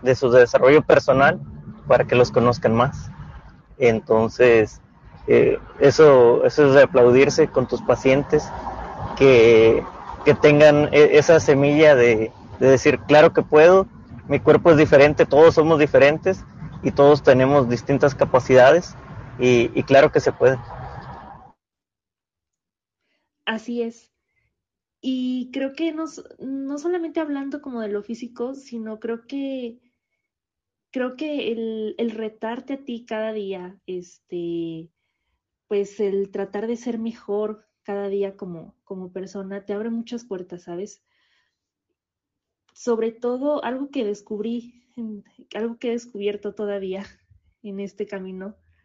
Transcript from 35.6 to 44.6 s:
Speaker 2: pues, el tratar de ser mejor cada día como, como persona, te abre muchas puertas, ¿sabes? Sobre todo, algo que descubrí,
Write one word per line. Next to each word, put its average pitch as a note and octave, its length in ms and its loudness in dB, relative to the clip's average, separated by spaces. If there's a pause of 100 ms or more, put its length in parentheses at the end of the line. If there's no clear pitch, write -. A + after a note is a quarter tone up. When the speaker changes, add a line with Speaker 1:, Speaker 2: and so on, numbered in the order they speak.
Speaker 2:
pues, G3+ 320 -8
el G3 300 -6
tratar G3+ 360 -10
de A#3 100 -8
ser A#3 220 -10
mejor G#3+ 680 -10 (160)
cada G3+ 260 -10
día G3 280 -8
como, F3+ 480 -18
como F#3 280 -16
persona, G3 540 -14
te G#3+ 80 -10
abre A3 160 -10
muchas A#3 340 -12
puertas, F3+ 400 -16
¿sabes? F3+ 400 -16 (1700)
Sobre A3+ 380 -6
todo, B3+ 520 -6
algo C4 260 -10
que C4 140 -8
descubrí, G#3+ 800 -12 (120)